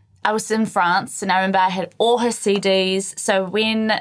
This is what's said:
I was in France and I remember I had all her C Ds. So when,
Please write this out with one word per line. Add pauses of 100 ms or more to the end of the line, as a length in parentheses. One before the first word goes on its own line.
(240)
I
was
in
France
and
I
remember
I
had
all
her
C
Ds.
So
when,